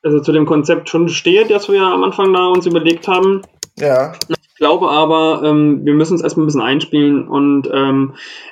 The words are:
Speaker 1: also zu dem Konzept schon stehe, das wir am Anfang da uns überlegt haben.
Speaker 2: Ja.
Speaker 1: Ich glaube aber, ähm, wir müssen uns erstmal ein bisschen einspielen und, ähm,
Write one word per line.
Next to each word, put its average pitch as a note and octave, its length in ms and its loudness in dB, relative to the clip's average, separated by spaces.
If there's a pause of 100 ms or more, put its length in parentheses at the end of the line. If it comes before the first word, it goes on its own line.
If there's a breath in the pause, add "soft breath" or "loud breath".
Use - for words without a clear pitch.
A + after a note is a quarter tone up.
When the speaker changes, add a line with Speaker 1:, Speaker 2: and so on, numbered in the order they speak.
Speaker 1:
also D3+ 180 2
zu D#3 120 -2
dem D3+ 120 4
Konzept D3+ 460 -2
schon E3+ 180 0
stehe, F#3 380 0
das G3+ 240 -2
wir G3 120 4
am F#3 220 0
Anfang F#3+ 300 0
da F3+ 140 2
uns F3+ 180 0
überlegt E3 420 -2
haben. F#3+ 340 0 (360)
Speaker 2:
Ja. C#3+ 360 -2 (140)
Speaker 1:
Ich - 280 -8
glaube D#3+ 340 0
aber, D#3+ 540 0
ähm, D3+ 400 2
wir D3 100 2
müssen D#3+ 200 2
uns D#3+ 80 -2
erstmal D#3 220 -2
ein D3+ 40 0
bisschen C#3 140 -2
einspielen C#3+ 680 0
und, C#3 440 0
ähm, C3+ 420 0 (380 loud breath)